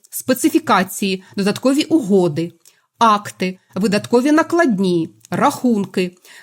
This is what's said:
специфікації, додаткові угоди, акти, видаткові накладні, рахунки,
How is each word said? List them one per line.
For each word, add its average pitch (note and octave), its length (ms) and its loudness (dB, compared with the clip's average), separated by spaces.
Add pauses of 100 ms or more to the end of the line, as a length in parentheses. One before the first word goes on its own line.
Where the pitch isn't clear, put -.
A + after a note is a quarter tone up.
специфікації, F#3+ 1120 -2 (140)
додаткові B3+ 460 0
угоди, F3 680 0 (480)
акти, G3+ 600 0 (160)
видаткові A3 560 0
накладні, A3 800 0 (200)
рахунки, G3 840 -2 (280)